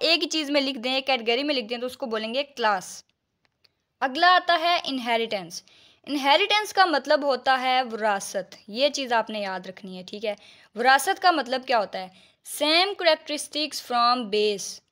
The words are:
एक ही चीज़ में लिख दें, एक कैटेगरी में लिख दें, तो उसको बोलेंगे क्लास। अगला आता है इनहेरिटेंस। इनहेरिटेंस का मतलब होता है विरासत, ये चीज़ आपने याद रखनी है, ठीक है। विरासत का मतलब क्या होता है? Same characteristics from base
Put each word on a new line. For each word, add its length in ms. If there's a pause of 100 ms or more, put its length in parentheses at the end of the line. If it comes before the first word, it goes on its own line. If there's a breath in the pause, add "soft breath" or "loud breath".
एक 180
ही 60
चीज़ 260
में 80
लिख 160
दें, 200
एक 100
कैटेगरी 360
में 120
लिख 100
दें, 160
तो 60
उसको 200
बोलेंगे 360
क्लास। 600 (960)
अगला 280
आता 260
है 320
इनहेरिटेंस। 800 (440 soft breath)
इनहेरिटेंस 640
का 140
मतलब 380
होता 320
है 280
विरासत, 640 (180)
ये 220
चीज़ 240
आपने 280
याद 240
रखनी 300
है, 80
ठीक 200
है। 120 (400 soft breath)
विरासत 420
का 140
मतलब 320
क्या 140
होता 200
है? 120 (460 soft breath)
Same 460
characteristics 840
from 440
base 500 (120)